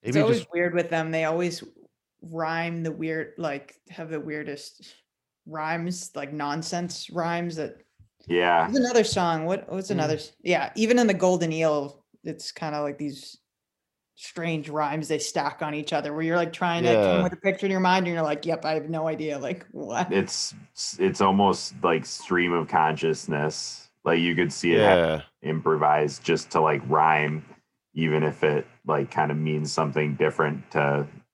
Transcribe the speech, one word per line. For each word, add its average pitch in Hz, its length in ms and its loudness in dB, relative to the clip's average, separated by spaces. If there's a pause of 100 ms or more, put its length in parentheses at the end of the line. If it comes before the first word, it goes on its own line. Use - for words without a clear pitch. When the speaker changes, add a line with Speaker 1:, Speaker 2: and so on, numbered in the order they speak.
Speaker 1:
It's 123 140 -2
Speaker 2:
Maybe 180 80 6
Speaker 1:
always 226 160 4
Speaker 2:
just - 140 -12
Speaker 1:
weird 175 220 0
with 170 140 0
them. 160 220 -2
They 160 140 0
always 165 380 -2 (580)
rhyme 165 640 -4
the 160 80 -4
weird, 160 460 -6
like, 143 380 -6 (140)
have 170 200 -14
the 156 100 -6
weirdest 151 760 -12 (500)
rhymes, 165 720 -6
like, 143 180 -8
nonsense 160 760 -6
rhymes 170 480 -2
that 151 200 -8 (500)
Speaker 3:
Yeah. 87 380 4
Speaker 1:
There's 110 140 0
another 240 240 4
song. 165 420 0
What, 190 260 -4
what's 190 200 -6
another 156 240 0
Speaker 2:
Mm. 151 40 -6
Speaker 1:
s-, - 120 -14 (100)
yeah, 160 340 0
even 220 220 4
in 240 80 6
the 202 80 4
Golden 170 380 2
Eel, 151 520 0 (200)
it's - 280 -10
kinda 151 300 -6
like 143 160 -4
these 147 400 -10 (760)
strange 165 520 -6
rhymes 151 420 -2
they 151 100 0
stack 143 420 -4
on 151 140 -4
each 151 180 -6
other 147 180 -2
where 156 120 -4
you're, 165 140 0
like, 170 160 0
trying 170 300 0
to 120 100 4
come - 240 6
Speaker 2:
Yeah. 180 60 4
Speaker 1:
with 180 100 0
a - 40 -12
picture 196 300 0
in 190 40 2
your 190 100 0
mind 185 260 4
and 170 80 -2
you're 160 80 0
like, 151 220 -2
"Yep, 165 200 -2
I 156 80 0
have 156 160 -4
no 160 180 -2
idea." 151 300 -4
Like, 135 360 -8
what? 147 380 -4
Speaker 3:
It's, - 440 -2 (420)
it's 95 240 2
almost 98 640 4
like 85 220 2
stream 87 480 0
of 80 140 0
consciousness. 78 1200 -2 (120)
Like, 85 180 2
you 85 120 2
could 82 180 0
see 85 220 0
it 82 60 6
happen 85 420 4 (220)
Speaker 2:
Yeah. 73 60 -6
Speaker 3:
improvised 76 720 2
just - 280 0
to, 82 100 4
like, 78 260 2
rhyme, 76 580 2 (480)
even 78 300 2
if 76 200 -2
it, 73 220 2 (220)
like, 73 240 0
kinda 76 240 0
means 76 360 -2
something 76 440 0
different 76 560 0
to 73 360 0 (260)